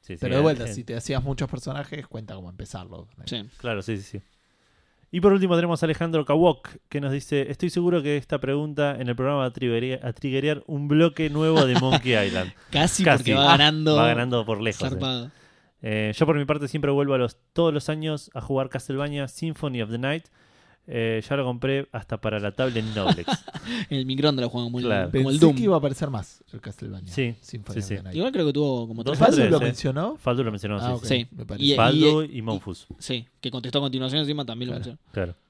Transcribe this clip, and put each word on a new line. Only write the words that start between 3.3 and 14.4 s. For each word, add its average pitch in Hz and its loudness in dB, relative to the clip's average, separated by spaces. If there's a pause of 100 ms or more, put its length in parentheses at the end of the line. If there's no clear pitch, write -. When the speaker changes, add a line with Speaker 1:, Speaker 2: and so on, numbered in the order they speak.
Speaker 1:
Claro, 113 -4
sí, 110 -4
sí, 98 -10
sí. 101 -14 (920)
Y 175 -2
por 196 8
último 190 4
tenemos 170 2
a 170 0
Alejandro 160 0
Kawok, 160 4 (220)
que 143 -4
nos 139 -2
dice, 139 -2
"Estoy 165 -2
seguro 175 2
que 147 0
esta 139 -4
pregunta 143 -2
en 123 -4
el 120 -2
programa 135 0
va 131 0
a 120 -4
triggeria-, 127 -2
a 123 -4
triggerear 135 -2
un 147 -4
bloque 156 4
nuevo 156 4
de 127 4
Monkey 131 2
Speaker 3:
<laughs> 104 4
Speaker 1:
Island". 92 -2 (200)
Speaker 3:
Casi, 170 2
Speaker 1:
Casi. 139 6
Speaker 3:
porque 117 2
va 139 4
ganando. 156 6
Speaker 1:
Va 117 6
ganando 120 0